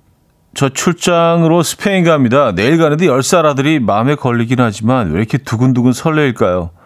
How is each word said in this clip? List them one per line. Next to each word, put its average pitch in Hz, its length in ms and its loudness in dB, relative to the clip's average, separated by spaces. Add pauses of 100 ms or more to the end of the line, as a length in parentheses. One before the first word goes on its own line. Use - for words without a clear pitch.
(540)
"저 139 160 -2
출장으로 170 920 0
스페인 190 420 -2
갑니다. 135 480 2
내일 120 240 0
가는데 165 300 0
열 135 160 2
살 165 220 2
아들이 147 340 0
마음에 113 360 0
걸리긴 120 440 0
하지만 113 520 0
왜 82 80 -2
이렇게 117 180 -2
두근두근 123 560 0
설레일까요? 117 760 -2 (160)